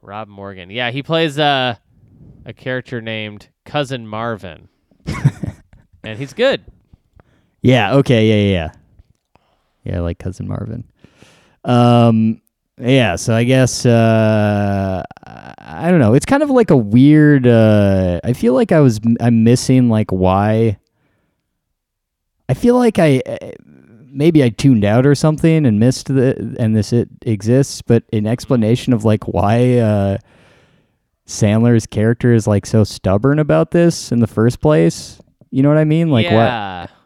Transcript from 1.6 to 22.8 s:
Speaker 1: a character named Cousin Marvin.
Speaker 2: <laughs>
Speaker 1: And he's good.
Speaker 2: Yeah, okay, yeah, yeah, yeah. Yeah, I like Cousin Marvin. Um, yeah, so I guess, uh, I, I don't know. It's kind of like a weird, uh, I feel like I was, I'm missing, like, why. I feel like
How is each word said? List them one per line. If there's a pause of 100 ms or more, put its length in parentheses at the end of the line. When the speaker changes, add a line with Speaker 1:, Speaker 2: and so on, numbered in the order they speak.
Speaker 1:
a
character
named (140)
Cousin
Marvin. (380)
Speaker 2:
<laughs> (920)
Speaker 1:
And
he's
good. (1000)
Speaker 2:
Yeah,
okay,
yeah,
yeah,
yeah. (1200)
Yeah,
I
like
Cousin
Marvin. (800)
Um, (360)
yeah,
so
I
guess,
uh, (240)
I,
I
don't
know.
It's
kind
of
like
a
weird,
uh,
I
feel
like
I
was, (200)
I'm
missing,
like,
why. (1700)
I
feel
like